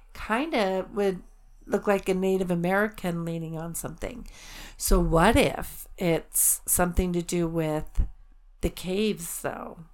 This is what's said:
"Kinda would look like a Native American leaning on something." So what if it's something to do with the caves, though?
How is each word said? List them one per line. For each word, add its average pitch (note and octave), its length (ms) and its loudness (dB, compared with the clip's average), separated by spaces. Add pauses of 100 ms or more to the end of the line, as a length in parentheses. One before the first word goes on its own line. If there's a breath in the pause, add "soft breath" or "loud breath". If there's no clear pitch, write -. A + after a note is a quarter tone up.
(140)
"Kinda G#3+ 800 0
would G3 300 0 (440)
look G3 200 0
like G3 220 2
a F#3+ 60 4
Native F#3+ 360 2
American F3+ 760 0
leaning E3 340 -6
on D#3+ 160 -8
something." - 520 -8 (500 loud breath)
So - 240 4
what E3 360 6
if - 600 0
it's - 680 0
something F3+ 460 2
to F3 100 0
do E3+ 260 0
with D#3 540 0 (580)
the E3+ 100 0
caves, F3+ 720 -4
though? - 360 -8 (160)